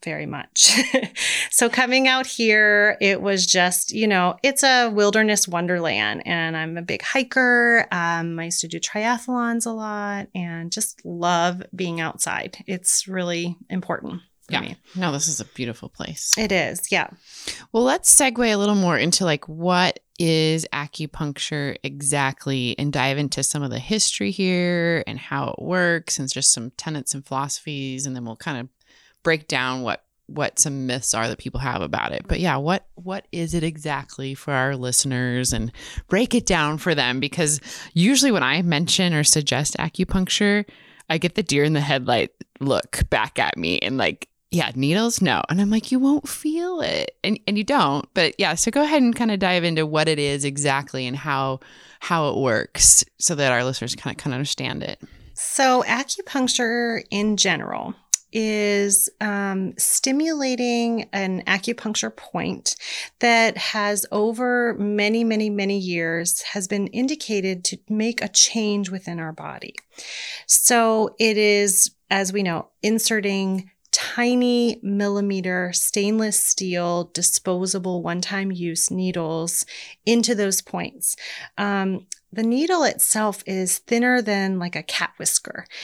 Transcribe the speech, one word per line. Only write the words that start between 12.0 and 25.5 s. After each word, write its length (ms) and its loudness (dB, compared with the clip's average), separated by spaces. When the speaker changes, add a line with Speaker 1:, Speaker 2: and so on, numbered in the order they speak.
Speaker 1:
It's 400 -2
really 500 -4
important 520 -6
for 80 -8
Speaker 2:
Yeah. 80 0
Speaker 1:
me. 140 -10
Speaker 2:
No, 160 -2
this 160 -2
is 140 -4
a 40 -10
beautiful 440 -10
place. 480 -8
Speaker 1:
It 140 -2
is, 400 -4
yeah. 180 -4
Speaker 2:
Well, 100 0
let's 320 2
segue 380 4
a 20 2
little 200 2
more 220 2
into, 280 2
like, 240 0
what 500 0
is 540 2
acupuncture 1120 -6
exactly 920 -2
and 160 -2
dive 240 0
into 260 -2
some 200 -2
of 80 -4
the 80 -4
history 520 0
here 760 0
and 120 -8
how 300 -4
it 120 -10